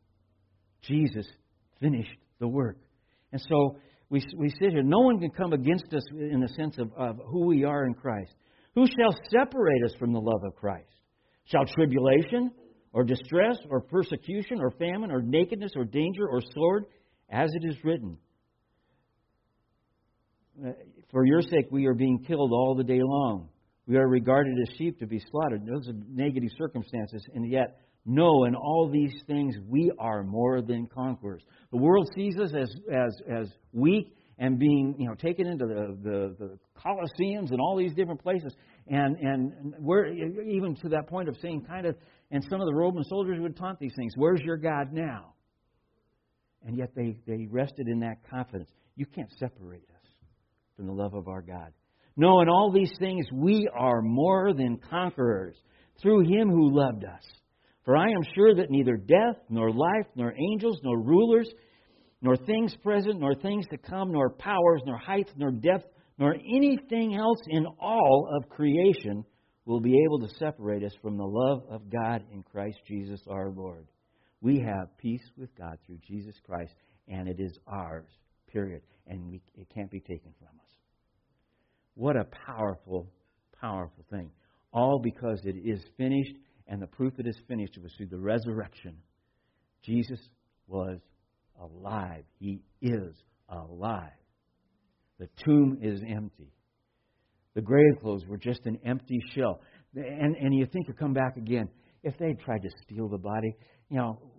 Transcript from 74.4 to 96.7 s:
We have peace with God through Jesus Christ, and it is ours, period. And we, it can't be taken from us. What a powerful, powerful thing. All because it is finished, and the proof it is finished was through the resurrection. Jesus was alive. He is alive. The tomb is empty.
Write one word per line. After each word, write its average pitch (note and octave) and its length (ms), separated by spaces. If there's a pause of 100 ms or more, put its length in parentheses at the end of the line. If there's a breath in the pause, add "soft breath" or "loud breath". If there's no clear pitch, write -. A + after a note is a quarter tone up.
We C3+ 200
have G2 380
peace A#2+ 260 (120)
with - 200
God E2 280
through F2 220
Jesus G#2 280 (100)
Christ, F2 300 (340)
and F#2 200
it F#2 120
is F#2 260
ours, E2 420 (380)
period. G2 360 (240)
And F2+ 240
we, F2+ 100 (160)
it G2 160
can't G2+ 180
be G2 100
taken E2 380
from - 100
us. - 220 (1200)
What C3 220
a G#2+ 80 (220)
powerful, F#2+ 640 (520)
powerful F#2 500
thing. F2 200 (420)
All B2+ 280
because A2+ 440
it F#2+ 120
is G2 240 (160)
finished, C3+ 380 (320 soft breath)
and G2+ 160
the F2+ 60
proof C3 300
it A#2+ 80
is A2+ 100 (100)
finished G#2+ 340
was F2 160
through G2+ 100
the F2+ 120
resurrection. G#2+ 800 (840)
Jesus A#2 380 (460)
was F#2 320 (640)
alive. F2 640 (160)
He G2 220 (180)
is G#2 340 (340)
alive. F2 640 (1080)
The F2+ 80 (160)
tomb C#3+ 380
is G#2 260
empty. G#2 440 (1000)